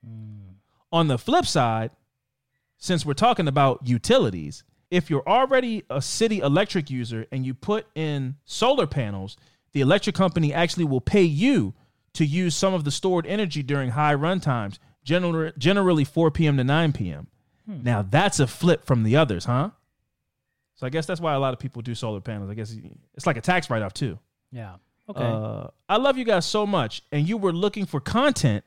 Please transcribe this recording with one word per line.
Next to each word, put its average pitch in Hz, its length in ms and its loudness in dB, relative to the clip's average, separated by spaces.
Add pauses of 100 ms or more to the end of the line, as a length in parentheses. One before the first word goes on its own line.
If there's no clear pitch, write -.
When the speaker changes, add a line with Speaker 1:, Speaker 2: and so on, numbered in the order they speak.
Speaker 1:
Mm. 107 460 -16 (400)
Speaker 2:
On 165 160 4
the 127 80 2
flip 311 280 2
side, 113 460 0 (840)
since 180 280 -2
we're 147 80 -2
talking 208 340 2
about 139 400 2
utilities, 117 760 0 (260)
if 180 200 0
you're 151 180 -2
already 247 640 2
a 139 120 -4
city 220 380 0
electric 151 500 0
user 120 420 -6
and 127 140 -4
you 131 80 -4
put 208 400 -4
in 143 420 -4 (100)
solar 240 420 0
panels, 101 500 -6 (360)
the 139 80 0
electric 190 340 2
company 170 380 2
actually 165 320 0
will 135 160 0
pay 208 200 2
you 165 540 2 (380)
to 160 120 2
use 165 300 0
some 190 180 2
of 160 120 -2
the 143 60 -2
stored 180 360 0
energy 175 340 -4
during 135 300 -2
high 147 240 2
run 165 240 0
times, 117 400 -4 (260)
gener-, 165 540 0
generally 180 440 4
four 160 280 2
P 160 160 2
M 143 100 4
to 131 60 2
nine 151 280 2
P 98 200 -4
M. 73 160 -12 (400)
Speaker 1:
Hmm. 170 160 -12
Speaker 2:
Now, 117 180 0
that's 143 380 2
a 135 80 4
flip - 360 2
from 117 200 2
the 110 140 4
others, 113 280 2
huh? 131 240 0 (1040)
So - 140 -10
I - 20 -4
guess 156 160 -2
that's 170 160 -6
why 156 120 0
a 139 60 0
lot 135 140 0
of 123 60 -10
people 120 240 -10
do 117 100 -6
solar 107 280 -6
panels. 101 280 -8
I 104 60 -10
guess 110 200 -10 (380)
it's - 140 -4
like 139 100 0
a 110 40 -10
tax 180 280 0
write-off, 107 240 -4
too. 110 240 -6 (340)
Speaker 1:
Yeah. 107 240 -14 (320)
Okay. 196 160 -10
Speaker 2:
Uh, 110 440 -4 (200)
I 196 100 2
love 269 200 2
you 254 80 -4
guys 196 220 2
so 214 180 0
much, 170 460 -2
and 147 180 0
you 226 80 -2
were 196 160 2
looking 196 320 -2
for 151 140 -4
content 185 680 0